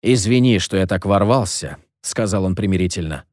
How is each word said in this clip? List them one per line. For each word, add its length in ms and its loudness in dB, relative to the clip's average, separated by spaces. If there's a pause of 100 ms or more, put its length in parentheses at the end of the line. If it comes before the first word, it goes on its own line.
"Извини, 580 2
что 180 -2
я 100 2
так 180 -4
ворвался", — 720 0 (240)
сказал 440 -2
он 100 0
примирительно. 760 -2